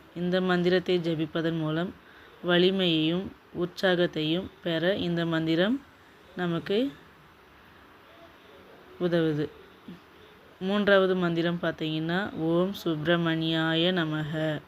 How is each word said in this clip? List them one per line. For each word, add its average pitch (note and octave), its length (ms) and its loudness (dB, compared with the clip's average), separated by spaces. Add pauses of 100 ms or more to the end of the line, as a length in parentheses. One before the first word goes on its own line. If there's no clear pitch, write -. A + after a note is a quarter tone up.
(160)
இந்த F3+ 260 0
மந்திரத்தை F3+ 580 2
ஜபிப்பதன் E3 580 -2
மூலம் D#3+ 360 -2 (540)
வலிமையையும் F3 840 2 (280)
உற்சாகத்தையும் F3 880 0 (160)
பெற E3+ 320 0
இந்த E3+ 300 -2
மந்திரம் E3 560 0 (540)
நமக்கு F#3 560 -2 (2000)
உதவுது. E3 500 0 (1080)
மூன்றாவது F#3+ 560 4
மந்திரம் E3+ 460 0
பார்த்தீங்கன்னா, E3 720 -2
"ஓம் E3+ 400 0
சுப்பிரமணியாய D#3+ 1160 0
நமக." D#3 760 -2